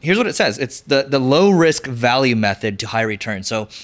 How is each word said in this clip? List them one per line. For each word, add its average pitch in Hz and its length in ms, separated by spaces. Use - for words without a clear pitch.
Here's 175 160
what 233 100
it 165 100
says. 131 220
It's - 240
the, 139 260
the 139 100
low 147 320
risk 165 360
value 123 500
method 101 420
to 113 80
high 113 160
return. 107 400
So 110 260